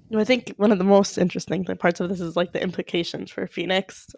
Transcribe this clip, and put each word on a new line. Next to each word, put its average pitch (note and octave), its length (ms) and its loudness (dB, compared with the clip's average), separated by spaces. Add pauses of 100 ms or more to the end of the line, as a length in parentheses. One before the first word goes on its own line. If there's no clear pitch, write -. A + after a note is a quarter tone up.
(140)
I G#3+ 120 2
think A#3+ 320 2
one G#3+ 160 4
of G3 40 4
the F3+ 60 0
most G3 340 4
interesting F3 460 -2
th-, F3+ 160 -6
parts F3 220 0
of F3 80 -4
this F#3 100 -6
is, E3+ 160 -6
like, F3 160 0
the - 100 -4
implications F3+ 720 -6
for - 160 -6
Phoenix, F#3 720 -6